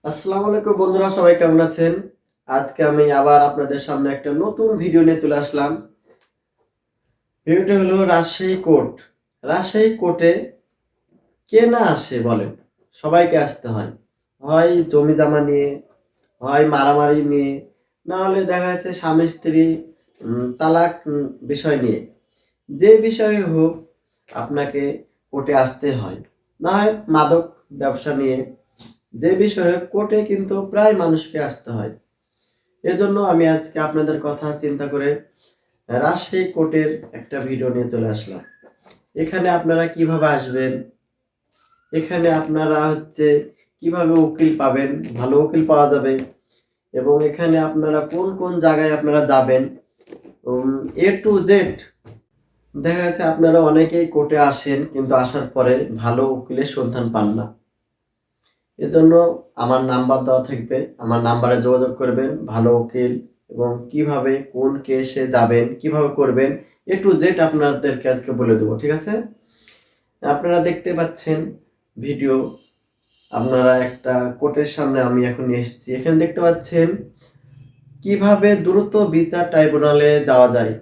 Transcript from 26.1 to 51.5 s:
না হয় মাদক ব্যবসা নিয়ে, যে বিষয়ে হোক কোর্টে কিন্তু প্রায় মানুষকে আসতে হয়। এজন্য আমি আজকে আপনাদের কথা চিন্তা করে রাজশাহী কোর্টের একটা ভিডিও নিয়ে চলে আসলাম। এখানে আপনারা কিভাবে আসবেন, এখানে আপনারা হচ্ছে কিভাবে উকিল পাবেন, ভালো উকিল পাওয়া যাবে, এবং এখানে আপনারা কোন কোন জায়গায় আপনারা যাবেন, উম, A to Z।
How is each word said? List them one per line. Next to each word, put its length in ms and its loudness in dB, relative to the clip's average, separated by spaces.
না 120 0
হয় 200 2
মাদক 380 2
ব্যবসা 380 -6
নিয়ে, 240 -2
যে 220 0
বিষয়ে 380 0
হোক 180 -4
কোর্টে 340 -2
কিন্তু 300 -4
প্রায় 300 2
মানুষকে 460 -2
আসতে 300 -10
হয়। 220 -8
এজন্য 340 0
আমি 200 4
আজকে 320 -2
আপনাদের 400 -2
কথা 280 -6
চিন্তা 280 -6
করে 220 -4
রাজশাহী 640 -2
কোর্টের 380 -2
একটা 260 -14
ভিডিও 300 -6
নিয়ে 200 -4
চলে 200 -4
আসলাম। 320 -10
এখানে 340 -4
আপনারা 380 0
কিভাবে 420 -2
আসবেন, 440 -4
এখানে 400 -2
আপনারা 520 0
হচ্ছে 420 -2
কিভাবে 360 0
উকিল 380 2
পাবেন, 320 0
ভালো 280 -2
উকিল 260 0
পাওয়া 220 4
যাবে, 240 0
এবং 300 2
এখানে 360 0
আপনারা 400 0
কোন 160 -4
কোন 220 -6
জায়গায় 340 2
আপনারা 320 0
যাবেন, 380 2
উম, 260 -2
A 100 4
to 140 2
Z। 20 0